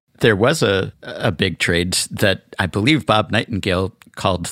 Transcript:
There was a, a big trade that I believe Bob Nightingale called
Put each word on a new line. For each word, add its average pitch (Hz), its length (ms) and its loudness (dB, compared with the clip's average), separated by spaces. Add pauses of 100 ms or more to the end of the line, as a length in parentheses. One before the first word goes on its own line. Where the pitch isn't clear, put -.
(200)
There 113 160 4
was 127 260 2
a, 101 300 0 (120)
a 107 280 -4
big 92 280 -2
trade 87 340 0 (180)
that 98 320 0 (160)
I 98 80 0
believe 117 380 0
Bob 107 260 2
Nightingale 95 600 -2 (220)
called 90 360 -2